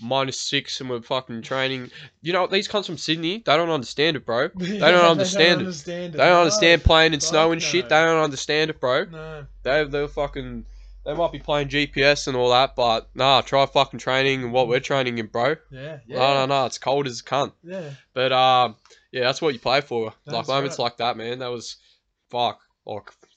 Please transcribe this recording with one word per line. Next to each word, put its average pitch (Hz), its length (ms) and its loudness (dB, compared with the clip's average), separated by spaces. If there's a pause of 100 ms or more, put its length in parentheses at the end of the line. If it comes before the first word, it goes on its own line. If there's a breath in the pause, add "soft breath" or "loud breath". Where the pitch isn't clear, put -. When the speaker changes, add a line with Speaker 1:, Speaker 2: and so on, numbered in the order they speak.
Speaker 1:
minus 131 400 -2
six - 400 -4
and 127 80 -10
we're 120 120 -6
fucking 120 400 -6
training. 131 480 -4 (320 loud breath)
You 165 120 -4
know, 185 140 0
these 196 200 -2
cunts 208 200 -4
from 165 100 -10
Sydney, 165 480 -4
they 139 100 4
don't 165 140 0
understand 151 480 -2
it, - 80 -16
bro. 123 260 -2
Speaker 2:
<laughs> - 40 -18
Speaker 1:
They 180 100 -8
Speaker 2:
Yeah, 202 140 -6
Speaker 1:
don't - 20 -
Speaker 2:
they 160 100 6
don't 175 200 8
Speaker 1:
understand 175 500 2
it. - 20 -4
Speaker 2:
understand 175 520 -10
it. - 20 -8
Speaker 1:
They 131 80 4
don't 175 80 8
Speaker 2:
No. 175 80 6
Speaker 1:
understand 165 420 4
playing 160 300 6
in 143 80 -2
snow 160 240 2
Speaker 2:
Fuck 165 80 2
Speaker 1:
and 165 100 -4
shit. 175 220 -2
Speaker 2:
no. - 40 -8
Speaker 1:
They 156 160 6
don't 160 200 4
understand 151 460 -2
it, - 100 -16
bro. 139 240 0
Speaker 2:
No. 156 400 -14 (180)
Speaker 1:
They, 147 220 0
they're 143 240 -4
fucking, 131 560 -8 (400 soft breath)
they 143 80 -6
might 165 180 -2
be 147 80 -10
playing 147 300 -2
G 143 180 -2
P 139 160 -2
S 143 240 2
and 135 80 -2
all 123 140 2
that, 127 260 4
but 117 400 0
nah, 131 240 4
try 135 280 2
fucking 131 340 0
training 131 420 0
and 117 80 -8
what 127 160 0
we're 123 140 0
training 127 360 -2
in, 110 100 -6
bro. 127 280 -2 (160)
Speaker 2:
Yeah, 139 280 -14 (100)
Speaker 1:
No, 135 80 -8
no, 135 240 2
Speaker 2:
yeah. 131 40 0
Speaker 1:
no, 135 200 0
it's 110 120 -8
cold 139 300 -2
as 117 140 -10
a - 20 -16
cunt. 131 300 -4 (100)
Speaker 2:
Yeah. 170 280 -14 (220 loud breath)
Speaker 1:
But, 131 200 0
um, 127 420 4 (380 soft breath)
yeah, 127 80 -4
that's 131 200 -2
what 156 120 0
you 113 80 -12
play 131 180 2
for. 113 340 -4 (120)
Speaker 2:
That's 143 100 -8
Speaker 1:
Like, 113 140 -6
moments 139 280 -2
Speaker 2:
right. 127 60 -2
Speaker 1:
like 120 140 -4
that, 117 180 -2
man, 117 240 -8
that 123 120 -8
was, 117 260 -12 (520 soft breath)
fuck, 120 300 -2 (260)
like, 107 260 -12 (260)